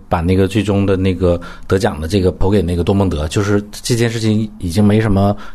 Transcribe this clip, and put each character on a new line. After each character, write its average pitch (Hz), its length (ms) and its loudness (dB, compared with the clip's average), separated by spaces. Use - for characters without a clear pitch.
把 85 140 -2
那 92 120 2
个 95 140 4
最 101 140 0
终 98 240 0
的 98 100 2
那 92 180 0
个 87 240 2
得 95 120 2
奖 92 220 -2
的 78 80 -6
这 98 140 2
个 90 100 2
投 98 160 0
给 101 140 2
那 87 120 -2
个 87 80 0
多 98 120 0
蒙 98 120 2
德， 78 220 -2
就 107 140 -2
是 104 280 0
这 - 240 -4
件 117 140 0
事 113 100 -4
情 107 400 0
已 87 120 -6
经 104 120 0
没 101 160 4
什 110 140 2
么 101 240 2